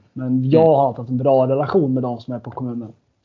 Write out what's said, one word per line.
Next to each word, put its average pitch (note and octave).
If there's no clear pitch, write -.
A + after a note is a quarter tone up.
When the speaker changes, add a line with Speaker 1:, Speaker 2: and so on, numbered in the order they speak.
Speaker 1:
Men C3
jag D#3+
Speaker 2:
Mm. D#3+
Speaker 1:
har C#3
alltid A2+
haft A#2
en B2+
bra C3
relation C3+
med C3
de A#2+
som B2+
är A#2+
på A#2+
kommunen. A#2+